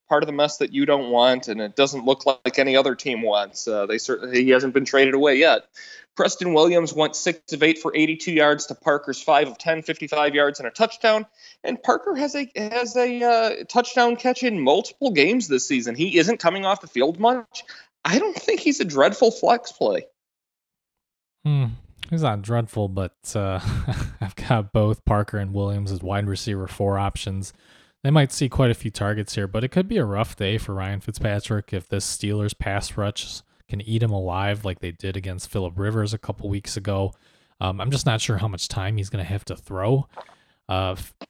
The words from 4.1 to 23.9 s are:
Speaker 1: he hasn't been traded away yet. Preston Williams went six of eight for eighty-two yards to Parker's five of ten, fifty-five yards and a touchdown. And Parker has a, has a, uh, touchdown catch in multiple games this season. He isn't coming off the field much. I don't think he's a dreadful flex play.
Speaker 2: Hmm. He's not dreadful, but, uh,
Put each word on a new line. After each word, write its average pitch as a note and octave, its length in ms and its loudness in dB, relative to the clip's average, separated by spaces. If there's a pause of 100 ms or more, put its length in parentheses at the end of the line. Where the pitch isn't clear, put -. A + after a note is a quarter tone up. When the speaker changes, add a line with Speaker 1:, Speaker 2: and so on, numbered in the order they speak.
Speaker 1:
he C3 60 4
hasn't B2+ 240 4
been C3+ 120 2
traded C#3 280 4
away C#3 220 4
yet. C3+ 320 4 (500)
Preston F3+ 380 0
Williams E3 360 4
went D3+ 240 0
six - 380 -6
of C#3+ 80 -8
eight D#3+ 160 4
for - 180 -4
eighty-two D#3+ 380 0
yards D3 320 4
to C3+ 100 -10
Parker's C#3+ 460 -2
five D3+ 260 4
of A#2+ 120 -14
ten, D#3+ 240 -2
fifty-five D3+ 500 -2
yards C#3+ 260 2
and B2+ 80 -8
a A2+ 40 -6
touchdown. A3 560 0 (360)
And B3+ 180 -6
Parker - 340 0
has C#4 200 -4
a, C#4+ 200 -6
has A3+ 420 -4
a, B3 260 0
uh, A3+ 460 2
touchdown A#3+ 460 2
catch B3 260 0
in A3+ 180 0
multiple F3 520 2
games F#3 360 4
this C3 200 2
season. B2 260 0
He E3+ 240 0
isn't F#3 220 4
coming F#3+ 260 0
off G3 160 0
the E3+ 60 -20
field D3+ 320 0
much. A#3+ 440 0 (400)
I F3+ 140 2
don't F#4+ 180 0
think - 260 -2
he's C#4+ 180 0
a A#3+ 60 -2
dreadful F3 440 4
flex - 440 0
play. F#2+ 320 0 (1400)
Speaker 2:
Hmm. C#3+ 200 2 (440)
He's E3 140 0
not G#2+ 180 0
dreadful, A2 460 -2
but, F#2+ 280 -6 (200)
uh, F#2+ 240 -2 (320)